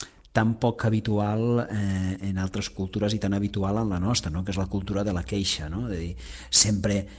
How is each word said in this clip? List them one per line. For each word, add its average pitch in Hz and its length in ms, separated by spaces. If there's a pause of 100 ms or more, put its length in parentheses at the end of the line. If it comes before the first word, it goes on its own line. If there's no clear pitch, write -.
(340)
tan 110 240
poc 120 320
habitual, 110 800
eh, 95 480 (120)
en 95 120
altres 95 320
cultures 101 400
i 104 80
tan 101 160
habitual 101 460
en 107 100
la 87 80
nostra, 104 320
no? 87 100
Que 95 80
és 90 60
la 95 80
cultura 98 400
de 101 80
la 85 100
queixa, 95 460
no? 101 180
De 95 120
dir, 87 160 (340)
sempre, 101 560 (140)